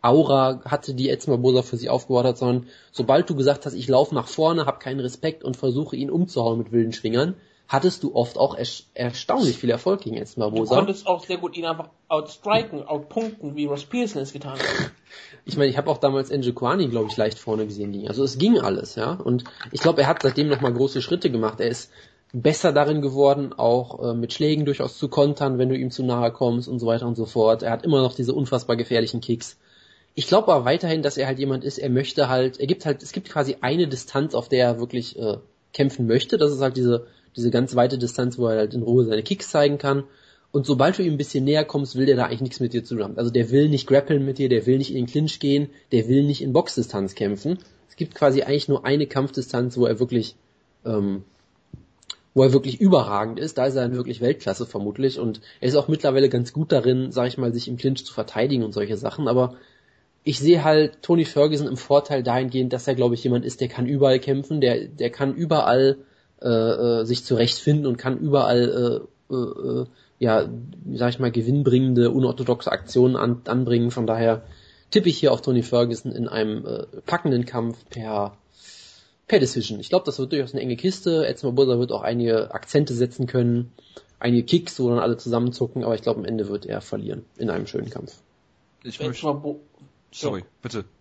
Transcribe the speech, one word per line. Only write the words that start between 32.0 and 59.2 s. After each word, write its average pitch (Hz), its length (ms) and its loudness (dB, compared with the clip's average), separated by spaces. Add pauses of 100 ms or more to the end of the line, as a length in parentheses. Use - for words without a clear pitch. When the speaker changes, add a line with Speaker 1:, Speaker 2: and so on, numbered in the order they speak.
Speaker 1:
halt, 127 320 0
er 139 80 -4
gibt 139 180 -2
halt, 147 160 -2
es - 120 -18
gibt - 160 -8
quasi 139 320 -2
eine 156 260 0
Distanz, 139 480 -4
auf 123 140 -4
der 123 160 4
er 117 140 2
wirklich, 120 380 -6
äh, 107 200 -4 (360)
kämpfen 131 320 0
möchte. 117 320 2
Das 147 140 4
ist 135 100 -6
halt 131 140 0
diese, 120 320 0 (300)
diese 120 120 0
ganz 123 260 0
weite 123 220 2
Distanz, 123 400 -4
wo 120 100 0
er 110 100 0
halt 110 160 0
in 123 100 -4
Ruhe 120 220 4
seine 110 180 -2
Kicks - 260 -6
zeigen 143 280 2
kann. 139 260 -2 (480)
Und 139 140 0
sobald 147 320 2
du 208 60 -2
ihm 165 100 0
ein 147 40 -4
bisschen 139 280 -2
näher 151 180 2
kommst, 139 320 -4
will 131 100 2
der 135 120 6
da 123 80 2
eigentlich 120 160 -4
nichts 127 180 -6
mit 120 140 -2
dir 117 100 -2
zu - 120 -8
tun 107 100 -2
haben. 104 120 -8
Also 120 140 0
der 120 200 2
will 143 180 4
nicht 139 180 0
grappeln 139 380 4
mit 135 120 -4
dir, 135 120 0
der 113 160 2
will 127 140 4
nicht 135 100 -4
in - 80 -4
den 123 80 -2
Clinch 151 340 -2
gehen, 143 300 0 (240)
der 113 160 2
will 135 140 6
nicht 143 180 0
in 135 100 -4
Boxdistanz 117 640 0
kämpfen. 107 440 -2 (300)
Es - 60 -20
gibt - 200 -8
quasi 139 260 4
eigentlich 143 260 -2
nur 139 180 0
eine 143 220 2
Kampfdistanz, 127 720 -2
wo 123 80 4
er 117 160 0
wirklich, 120 340 -2 (500)
ähm, 101 380 -2 (1120)
wo 135 100 6
er 135 80 6
wirklich 135 300 2
überragend 113 580 2
ist. 156 180 -6
Da 127 80 2
ist 131 100 0
er 131 80 0
dann 123 120 -2
wirklich 123 240 -6
Weltklasse 120 460 -2
vermutlich. 107 540 -4
Und 113 200 -4 (220)
er 123 80 2
ist 135 60 2
auch 143 120 2
mittlerweile 139 400 2
ganz 120 240 0
gut 156 220 0
darin, 127 400 2
sag 123 140 0
ich 123 100 -6
mal, 123 160 0
sich 120 160 -6
im 123 80 -6
Clinch 135 280 -2
zu - 80 -18
verteidigen 120 500 -2
und 104 100 -6
solche 104 240 -2
Sachen. 113 320 -4